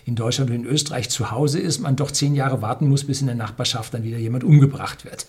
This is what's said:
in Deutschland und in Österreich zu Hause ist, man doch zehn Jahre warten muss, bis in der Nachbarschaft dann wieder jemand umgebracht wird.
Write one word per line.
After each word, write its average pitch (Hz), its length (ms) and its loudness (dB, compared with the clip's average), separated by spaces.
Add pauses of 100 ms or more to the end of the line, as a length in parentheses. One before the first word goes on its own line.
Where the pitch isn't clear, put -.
in 120 100 -4
Deutschland 120 360 0
und 120 60 -2
in 120 80 -4
Österreich 123 460 -2
zu 107 220 -2
Hause 143 260 2
ist, 185 220 -2
man 131 160 0
doch 139 160 -2
zehn 143 240 2
Jahre 131 260 0
warten 123 260 0
muss, 139 160 4
bis 139 160 -2
in 139 60 0
der 123 80 0
Nachbarschaft 113 580 -6
dann 113 120 -4
wieder 113 140 -4
jemand 117 260 -2
umgebracht 143 600 4
wird. - 240 -14